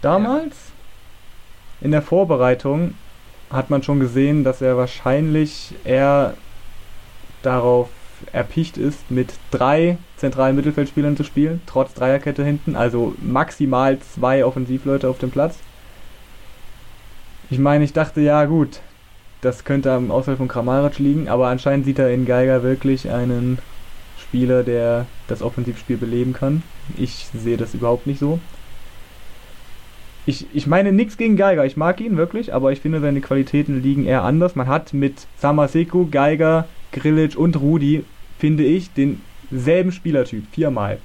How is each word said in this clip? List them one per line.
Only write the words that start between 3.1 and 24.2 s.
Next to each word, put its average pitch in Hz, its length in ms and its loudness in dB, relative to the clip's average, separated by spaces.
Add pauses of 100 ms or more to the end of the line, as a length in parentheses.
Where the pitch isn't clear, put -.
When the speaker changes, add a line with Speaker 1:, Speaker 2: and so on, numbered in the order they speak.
Speaker 1:
hat 131 220 -2
man 139 120 2
schon 143 180 2
gesehen, 139 440 2
dass 127 160 0
er 127 160 2
wahrscheinlich 151 960 0 (100)
eher 139 500 4 (1080)
darauf 123 460 2 (440)
erpicht - 440 -2
ist, 139 340 -4
mit 127 180 0 (220)
drei 175 480 2 (180)
zentralen 135 400 2
Mittelfeldspielern 147 600 0
zu 143 80 -2
spielen, 160 420 0
trotz - 280 -2
Dreierkette 139 500 0
hinten, 147 300 0
also 117 480 0
maximal 135 760 2
zwei 131 440 0
Offensivleute 131 640 0
auf 127 100 -2
dem 156 120 -4
Platz. 147 280 -2 (1900)
Ich 131 80 -2
meine, 143 260 4
ich 143 80 -2
dachte, 156 300 0
ja 147 240 6
gut, 156 340 0 (640)
das 123 220 -2
könnte 139 280 2
am 123 180 0
Ausfall 131 260 0
von 127 120 -2
Kramaric 131 500 0
liegen, 143 300 2
aber 123 200 2
anscheinend 135 360 0
sieht 135 140 0
er 131 120 4
in 127 140 0
Geiger 127 380 4
wirklich 131 480 0
einen 123 480 0 (600)
Spieler, 123 440 2